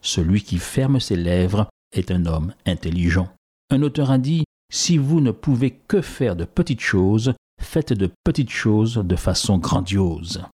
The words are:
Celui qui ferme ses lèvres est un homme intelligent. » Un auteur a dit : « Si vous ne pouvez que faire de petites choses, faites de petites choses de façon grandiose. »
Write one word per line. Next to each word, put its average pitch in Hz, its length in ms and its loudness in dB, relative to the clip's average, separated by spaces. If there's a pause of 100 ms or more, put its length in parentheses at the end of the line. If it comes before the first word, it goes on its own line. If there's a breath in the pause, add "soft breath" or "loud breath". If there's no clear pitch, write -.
Celui 92 400 0
qui - 160 -4
ferme 135 420 0
ses - 160 -2
lèvres 92 520 0 (240)
est - 180 -4
un 90 160 0
homme 80 280 -2 (100)
intelligent. » 87 640 0 (420)
Un 139 120 2
auteur 143 280 0
a 135 80 4
dit : « 151 260 0 (280)
Si - 260 0
vous 147 220 2
ne 123 120 2
pouvez 131 380 0
que - 320 -2
faire 110 340 -2
de 85 80 -4
petites - 360 -2
choses, 110 540 2 (260)
faites 151 320 -2
de 98 180 0 (140)
petites 147 260 0
choses 110 480 0
de 92 180 0
façon 95 420 0
grandiose. » 87 840 -2 (120)